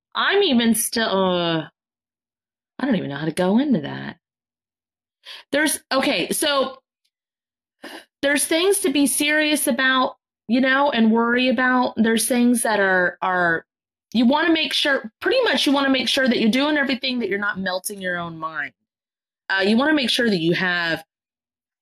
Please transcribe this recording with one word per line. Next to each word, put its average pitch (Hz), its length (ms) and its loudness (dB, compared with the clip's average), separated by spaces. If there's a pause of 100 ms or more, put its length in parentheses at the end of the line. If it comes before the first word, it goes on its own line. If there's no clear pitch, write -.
(160)
I'm 339 260 2
even 240 320 2
still, 226 340 -2
uh, 175 600 0 (1120)
I 262 60 -2
don't 254 100 2
even 139 140 -4
know 139 60 -8
how 151 100 -8
to 156 60 -2
go 190 260 0
into 254 240 0
that. 135 340 -12 (1400)
There's, 294 260 0 (140)
okay, 262 400 -2
so 285 460 -2 (1400)
there's 277 220 0
things 370 360 0
to 320 100 0
be 285 160 2
serious 302 600 0
about, 262 480 0 (320)
you 247 120 2
know, 269 300 2
and 226 220 4
worry 233 360 2
about. 254 480 0
There's 226 300 2
things 240 360 2
that 214 180 0
are, 185 420 0
are, 180 420 0 (500)
you 240 120 4
wanna 311 260 2
make 311 200 0
sure, 277 480 -2
pretty 480 220 0
much 403 240 0
you 285 60 2
wanna 277 180 2
make 254 180 0
sure 262 180 0
that - 140 2
you're 220 100 2
doing 285 260 2
everything, 262 440 -2
that 214 80 -4
you're 196 100 -2
not 202 220 -6
melting 190 400 -8
your 180 160 -6
own 170 220 -10
mind. 156 340 -10 (760)
Uh, 190 160 0
you 214 120 4
wanna 294 180 2
make 262 160 0
sure 233 200 0
that 185 100 0
you 165 140 2
have, 170 500 -2 (760)